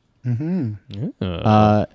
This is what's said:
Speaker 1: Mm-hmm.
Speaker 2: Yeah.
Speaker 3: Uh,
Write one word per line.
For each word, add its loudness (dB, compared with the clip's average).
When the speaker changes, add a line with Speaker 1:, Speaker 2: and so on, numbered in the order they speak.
Speaker 1:
Mm-hmm. -2
Speaker 2:
Yeah. -8
Speaker 3:
Uh, 4